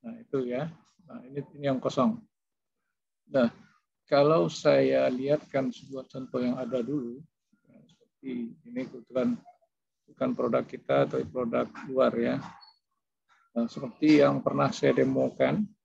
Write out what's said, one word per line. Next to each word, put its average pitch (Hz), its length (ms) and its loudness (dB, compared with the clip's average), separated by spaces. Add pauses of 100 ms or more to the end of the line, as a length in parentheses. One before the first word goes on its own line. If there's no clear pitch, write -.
Nah, 113 160 -12
itu 135 240 -6
ya. 131 240 -6 (400)
Nah, 123 160 -20
ini, 139 160 -10 (160)
ini 143 80 -6
yang 131 160 -2
kosong. 120 320 2 (1200)
Nah, 123 160 2 (560)
kalau 156 400 4
saya 135 640 2
lihatkan 135 640 -2
sebuah 135 320 -14
contoh 131 320 -8
yang 123 160 0
ada 127 240 -4
dulu, 123 400 -4 (480)
ya, - 120 -20 (120)
seperti - 720 -10
ini 120 240 -10
kebetulan 123 480 -2 (760)
bukan - 240 -2
produk 123 320 0
kita, 139 400 0
tapi 135 160 -4
produk 123 480 -4 (160)
luar 127 320 2
ya. 123 180 0 (1160)
Nah, 117 160 -2
seperti 147 480 2
yang 143 240 4
pernah 139 320 0
saya 135 240 2
demokan 135 640 2 (220)